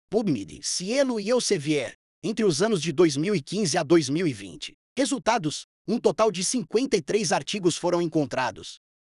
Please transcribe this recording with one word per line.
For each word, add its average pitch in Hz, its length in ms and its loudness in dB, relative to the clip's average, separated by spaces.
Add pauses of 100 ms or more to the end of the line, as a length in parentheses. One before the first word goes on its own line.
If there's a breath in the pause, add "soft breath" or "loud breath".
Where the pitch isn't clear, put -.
PubMed, 180 540 -2
Cielo 240 560 -2
e 196 100 -4
Elsevier, 151 680 0 (260)
entre 214 220 -2
os 170 180 2
anos 208 200 2
de 156 100 -4
dois 147 240 4
mil 170 180 0
e 165 80 0
quinze 180 360 -2
a 170 60 0
dois 147 260 4
mil 165 180 0
e 135 60 0
vinte. 98 400 -14 (240)
Resultados: 220 680 0 (220)
um 214 100 -2
total 220 340 2
de 175 120 -6
cinquenta 233 540 0
e 175 40 0
três 190 300 -2
artigos 175 460 0
foram 175 240 0
encontrados. 156 760 -2 (420)